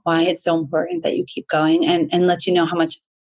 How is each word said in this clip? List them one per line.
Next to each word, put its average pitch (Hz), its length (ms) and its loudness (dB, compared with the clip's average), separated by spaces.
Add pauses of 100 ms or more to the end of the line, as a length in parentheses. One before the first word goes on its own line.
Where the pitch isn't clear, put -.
why 165 180 2
it's 170 200 -2
so 165 160 0
important 165 440 -4
that - 160 -2
you 185 100 -4
keep - 220 -12
going, 160 360 2
and, 165 240 2
and 175 160 2
let 175 200 0
you 180 80 0
know 170 100 4
how 165 100 -4
much 165 220 -2 (240)